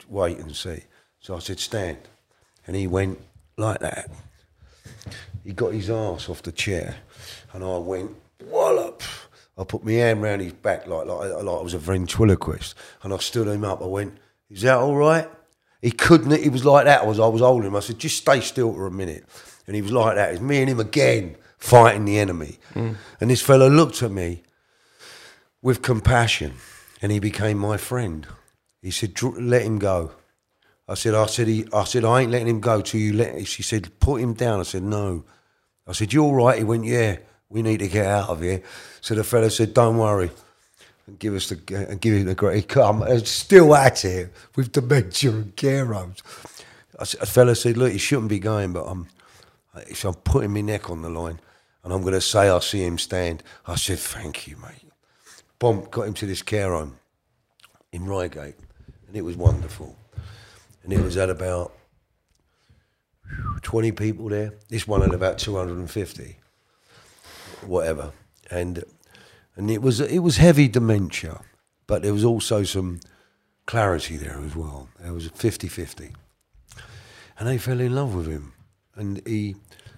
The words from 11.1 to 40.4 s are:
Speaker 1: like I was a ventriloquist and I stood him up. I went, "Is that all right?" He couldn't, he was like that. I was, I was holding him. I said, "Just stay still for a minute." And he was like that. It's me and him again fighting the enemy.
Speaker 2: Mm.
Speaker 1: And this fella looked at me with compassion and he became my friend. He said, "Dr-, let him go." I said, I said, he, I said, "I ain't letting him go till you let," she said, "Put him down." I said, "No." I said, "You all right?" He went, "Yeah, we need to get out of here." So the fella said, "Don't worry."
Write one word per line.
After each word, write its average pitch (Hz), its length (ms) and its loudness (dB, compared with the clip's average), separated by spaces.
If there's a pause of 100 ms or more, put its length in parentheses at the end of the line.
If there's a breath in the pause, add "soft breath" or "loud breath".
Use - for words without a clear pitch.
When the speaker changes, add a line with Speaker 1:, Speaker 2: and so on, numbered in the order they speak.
Speaker 1:
like 78 60 -6
I 90 220 -6
was 87 120 -8
a 87 60 -6
ventriloquist 92 960 0 (280 loud breath)
and 98 100 -6
I 95 40 -4
stood 113 320 -2
him 104 160 -4
up. 95 160 -4
I 92 60 -8
went, 98 300 -6 (320 soft breath)
"Is 98 120 -12
that 127 160 6
all 139 180 2
right?" 156 320 4 (540)
He 117 100 0
couldn't, 156 500 4
he 139 60 2
was 123 160 0
like 139 220 8
that. 139 160 8
I - 40 0
was, 107 140 0
I 110 80 6
was 113 140 2
holding 123 260 4
him. 98 80 -4
I 101 60 0
said, - 180 -10
"Just - 200 -4
stay 139 200 4
still 113 340 -2
for 95 140 -8
a 92 40 -8
minute." 90 340 -8 (400 loud breath)
And 101 100 -8
he 107 60 -4
was 101 100 -6
like 113 240 2
that. 98 160 0
It's 87 100 -6
me 139 200 0
and 135 80 2
him 123 100 -2
again 113 560 0 (220 soft breath)
fighting 117 480 8
the 101 140 2
enemy. 85 380 -4 (160)
Speaker 2:
Mm. 113 220 -4 (240 loud breath)
Speaker 1:
And 110 100 2
this 123 120 4
fella 131 260 8
looked 147 340 6
at 117 100 -2
me 87 320 -6 (1160 loud breath)
with 123 200 0
compassion 113 720 2 (480 loud breath)
and 101 100 -2
he 104 80 0
became 104 380 -2
my 104 180 -2
friend. 98 520 -6 (540)
He 95 100 -8
said, 95 220 -6
"Dr-, 117 280 -6
let 120 220 2
him 110 160 -2
go." 92 320 -2 (800)
I 95 40 -6
said, 107 220 0
I 107 100 4
said, 113 240 -2
he, 110 240 0
I 104 100 2
said, 120 220 0
"I 120 160 4
ain't 117 100 0
letting 120 160 0
him 113 140 0
go 113 180 2
till 107 220 -2
you 107 100 2
let," 104 340 -2
she - 160 -10
said, - 380 -6
"Put 135 220 2
him 123 120 -2
down." 110 280 0
I - 20 -4
said, 92 200 -6
"No." 101 420 -4 (600 soft breath)
I 90 60 -14
said, 101 220 -4
"You 151 100 6
all 147 100 4
right?" 123 240 6
He 110 60 -2
went, 113 220 -2
"Yeah, 113 320 0 (320 soft breath)
we 110 120 -4
need 110 180 0
to 101 100 -2
get 104 160 2
out 98 240 0
of 82 120 -4
here." 90 200 -2 (400 loud breath)
So - 120 -6
the 107 120 0
fella 113 240 2
said, 107 240 0
"Don't 113 240 4
worry." 101 340 0 (720 soft breath)